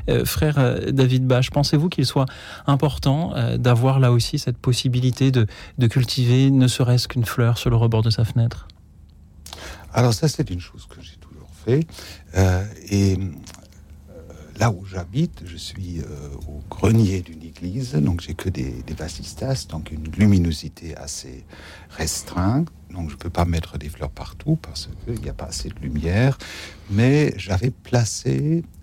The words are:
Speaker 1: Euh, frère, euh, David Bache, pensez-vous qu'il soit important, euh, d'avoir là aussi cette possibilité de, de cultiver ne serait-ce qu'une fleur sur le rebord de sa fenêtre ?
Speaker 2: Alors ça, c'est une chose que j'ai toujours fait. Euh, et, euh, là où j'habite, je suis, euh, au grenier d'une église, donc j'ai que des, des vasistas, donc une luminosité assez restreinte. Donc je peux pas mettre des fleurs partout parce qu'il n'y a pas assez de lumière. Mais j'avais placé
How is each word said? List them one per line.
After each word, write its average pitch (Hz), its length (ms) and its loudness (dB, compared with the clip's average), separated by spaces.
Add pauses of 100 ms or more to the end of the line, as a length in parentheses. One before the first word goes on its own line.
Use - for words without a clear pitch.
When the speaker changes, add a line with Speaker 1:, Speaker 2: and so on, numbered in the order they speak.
Speaker 1:
Euh, 123 160 2
frère, 151 340 0
euh, 123 340 2
David 131 340 4
Bache, 127 240 2
pensez-vous 147 380 2
qu'il 143 180 0
soit 135 200 0 (420)
important, 143 680 2
euh, 117 240 0
d'avoir 123 400 4
là 127 140 6
aussi 120 260 2
cette 120 200 -4
possibilité 127 760 2
de, 120 140 4 (300)
de 123 120 4
cultiver 127 640 4
ne 127 160 6
serait-ce 123 400 2
qu'une 123 160 -2
fleur 117 340 2
sur - 100 -2
le 120 60 2
rebord 113 280 4
de 117 80 2
sa 117 140 2
fenêtre ? - 440 0 (1200)
Speaker 2:
Alors 120 220 4
ça, 156 140 2
c'est 139 200 -2
une 90 120 -6
chose - 280 -18
que - 140 -20
j'ai - 140 -20
toujours - 340 -20 (140)
fait. 139 200 2 (520)
Euh, 92 280 4 (240)
et, 98 280 4
euh, - 1080 -12 (380)
là 113 100 4
où 95 160 -6
j'habite, 95 600 -4
je 85 100 -14
suis, 87 420 -10
euh, 78 60 -6 (440)
au 73 120 -12 (100)
grenier 98 520 4
d'une 80 200 -16
église, 98 520 -8
donc 131 260 2
j'ai - 140 -10
que - 140 -6
des, 64 380 -6
des - 80 -8
vasistas, - 760 -6
donc 80 220 -10
une 80 260 -8
luminosité 85 800 2
assez 67 480 -14 (460)
restreinte. 101 800 -2 (240)
Donc 82 180 -8
je 69 60 -12
peux 85 140 -8
pas 82 140 0
mettre 85 340 -2
des 73 120 -10
fleurs 71 200 -8
partout - 520 -4
parce - 260 -12 (160)
qu'il 117 160 -6
n'y - 80 -10
a - 60 -8
pas - 120 -12
assez - 220 -10
de - 120 -12
lumière. 82 580 0 (520)
Mais 127 460 4
j'avais 95 340 0
placé 135 920 -2 (180)